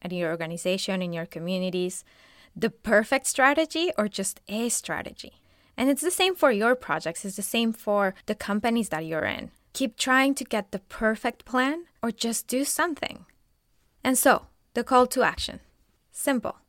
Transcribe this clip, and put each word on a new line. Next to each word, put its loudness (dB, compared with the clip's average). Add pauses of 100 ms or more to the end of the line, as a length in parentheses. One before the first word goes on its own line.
at -8
your -2
organization, -2
in -4
your -6
communities, -4 (520)
the 0
perfect 2
strategy 2
or 0
just -6
a -4
strategy. -8 (360)
And 2
it's 2
the 0
same 2
for 6
your 4
projects. -4
It's -8
the -8
same 0
for 0 (120)
the -2
companies 0
that -4
you're -2
in. -4 (220)
Keep -4
trying 4
to -6
get -4
the -6
perfect -2
plan 0 (180)
or 0
just -4
do 0
something. -2 (760)
And 2
so, 4 (260)
the -2
call 6
to 0
action. -2 (500)
Simple. -2 (120)